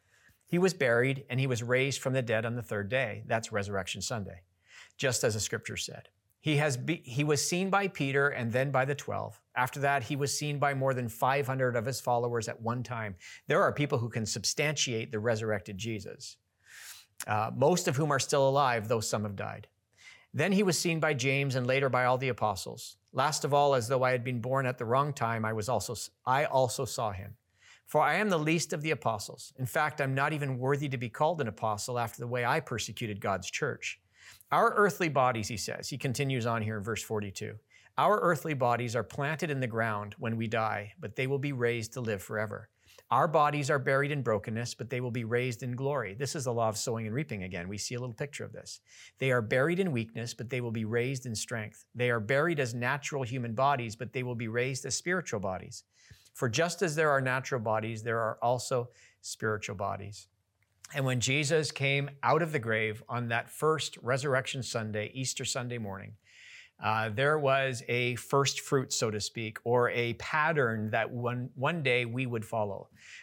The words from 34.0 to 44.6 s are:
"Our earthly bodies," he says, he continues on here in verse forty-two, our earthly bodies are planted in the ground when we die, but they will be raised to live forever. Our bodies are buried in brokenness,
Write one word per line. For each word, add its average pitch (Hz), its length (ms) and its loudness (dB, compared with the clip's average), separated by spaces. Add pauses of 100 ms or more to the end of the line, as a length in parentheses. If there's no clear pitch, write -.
"Our 214 240 4
earthly 190 340 4
bodies," 127 400 4
he 117 80 -6
says, - 320 -6
he 135 100 -6
continues 135 480 0
on 117 160 0
here 107 140 -2
in 101 60 -6
verse 107 200 -4
forty-two, 107 560 -6 (400)
our 190 220 4
earthly 165 320 2
bodies 120 420 2
are 117 80 2
planted 151 480 -4
in 135 100 -2
the 127 60 0
ground 107 520 -2
when 113 180 -2
we 113 120 -2
die, 107 520 -2
but 101 160 -10
they 131 100 0
will 139 120 0
be 143 140 -4
raised 120 420 0
to 131 80 -6
live 107 200 -2
forever. 107 460 -6 (420)
Our 131 180 6
bodies 147 420 2
are 147 80 4
buried 139 320 2
in 147 100 -2
brokenness, 113 540 -2